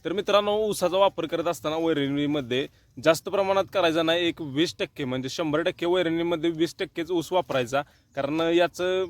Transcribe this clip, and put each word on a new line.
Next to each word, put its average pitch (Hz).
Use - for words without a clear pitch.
तर 165
मित्रांनो, 208
ऊसाचा 190
वापर 190
करत 165
असताना 156
वैरणीमध्ये 143
जास्त 160
प्रमाणात 190
करायचा 165
नाही, 170
एक 170
वीस 147
टक्के 160
म्हणजे 127
शंभर 156
टक्के 170
वैरणीमध्ये 170
वीस 160
टक्केच 170
ऊस 170
वापरायचा, 135
कारण 143
याचं 175